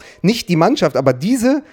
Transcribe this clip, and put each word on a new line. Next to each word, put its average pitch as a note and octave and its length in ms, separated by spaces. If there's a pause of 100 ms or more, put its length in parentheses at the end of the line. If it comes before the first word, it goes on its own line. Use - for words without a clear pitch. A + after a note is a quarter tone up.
(220)
nicht G#3+ 260
die F3 80
Mannschaft, E3+ 400
aber C3 160
diese, A#3+ 600